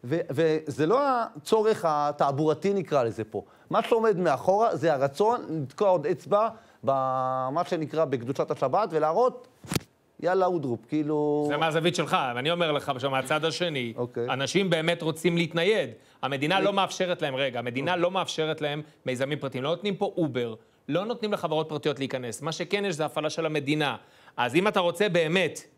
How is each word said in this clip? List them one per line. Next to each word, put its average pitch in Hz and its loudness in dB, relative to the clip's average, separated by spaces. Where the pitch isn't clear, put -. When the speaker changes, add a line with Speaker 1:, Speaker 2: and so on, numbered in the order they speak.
Speaker 1:
ו-, 151 -2
וזה 156 0
לא 226 4
הצורך 214 2
התעבורתי, 147 2
נקרא 147 2
לזה 110 -4
פה. 101 -6
מה 185 2
שעומד 220 4
מאחורה 185 2
זה 156 2
הרצון 139 2
לתקוע 196 0
עוד 165 4
אצבע 202 2
במה 131 0
שנקרא 160 0
בקדושת 135 -2
השבת, 151 0
ולהראות, 170 2
יאללה, 185 2
אודרופ, 143 -2
כאילו 151 0
Speaker 2:
זה 147 0
מהזווית 160 2
שלך, 165 0
ואני 135 -2
אומר 170 0
לך, 143 -2
עכשיו, 135 -2
מהצד 135 0
השני, 151 -2
Speaker 1:
אוקיי. 120 -4
Speaker 2:
אנשים 139 0
באמת 170 0
רוצים 165 0
להתנייד. 170 0
המדינה 143 0
Speaker 1:
אני 190 2
Speaker 2:
לא 196 2
מאפשרת 180 0
להם, 139 -2
רגע, 131 -2
המדינה 127 -4
Speaker 1:
אוקיי. 180 0
Speaker 2:
לא 175 2
מאפשרת 160 -2
להם 151 -4
מיזמים 135 -2
פרטיים. 131 -6
לא 147 0
נותנים 185 -2
פה 202 -2
אובר, 123 -2
לא 165 0
נותנים 214 -4
לחברות 156 -2
פרטיות 147 -2
להיכנס. 127 -6
מה 156 -4
שכן 196 -2
יש 190 -2
זה 151 -2
הפעלה 151 -2
של 165 -4
המדינה. 147 0
אז 120 0
אם 185 4
אתה 208 2
רוצה 175 2
באמת 170 2